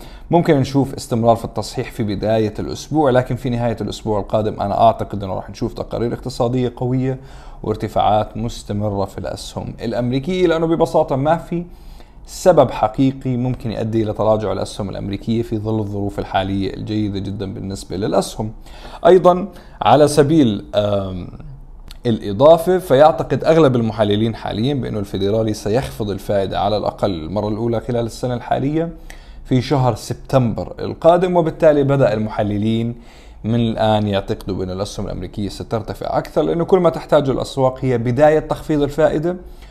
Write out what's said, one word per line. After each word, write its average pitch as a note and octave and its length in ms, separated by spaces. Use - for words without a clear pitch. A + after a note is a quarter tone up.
ممكن E3+ 260
نشوف C3+ 360
استمرار A#2 420
في A2 100
التصحيح - 460
في - 120
بداية G#2 560
الأسبوع، C3+ 500
لكن B2 260
في C3 140
نهاية A#2 320
الأسبوع G#2+ 380
القادم G#2+ 420
أنا G2 200
أعتقد A2 420
أنه F#2+ 100
راح G2 160
نشوف G#2+ 240
تقارير A2+ 400
اقتصادية B2 640
قوية B2+ 440
وارتفاعات G#2+ 760
مستمرة G#2 680
في - 120
الأسهم - 640
الأمريكية، C3+ 640
لأنه E3 200
ببساطة D#3+ 480
ما D3+ 220
في E3+ 280
سبب D#3 460
حقيقي C3+ 680
ممكن B2 340
يؤدي A2 320
إلى G#2 100
تراجع G#2+ 380
الأسهم G2+ 380
الأمريكية G2+ 520
في A#2 160
ظل A2 220
الظروف G2+ 400
الحالية G2 540
الجيدة G#2+ 460
جدًا G2 340
بالنسبة G2 440
للأسهم. - 540
أيضًا F3+ 420
على C#3 260
سبيل، C#3+ 580
آم، G2 520
الإضافة، C#3 720
فيعتقد D3 640
أغلب D3+ 320
المحللين A2 600
حاليًا A#2+ 380
بأنه A#2+ 260
الفيدرالي G2+ 540
سيخفض G#2+ 560
الفائدة F#2+ 500
على G#2 180
الأقل G2 340
المرة F2 360
الأولى A2 320
خلال A#2 260
السنة B2 280
الحالية D3+ 600
في B2+ 160
شهر B2+ 340
سبتمبر A#2 840
القادم، F3 560
وبالتالي D#3+ 480
بدأ C3+ 300
المحللين A2 800
من A2 120
الآن A2 520
يعتقدوا G2 480
بأن F#2+ 140
الأسهم G2 360
الأمريكية F#2 440
سترتفع - 680
أكثر، D3+ 240
لأنه D#3+ 240
كل F#3+ 140
ما F3 100
تحتاجه C#3+ 420
الأسواق B2+ 500
هي B2+ 160
بداية C3+ 420
تخفيض D3+ 420
الفائدة، D#3 540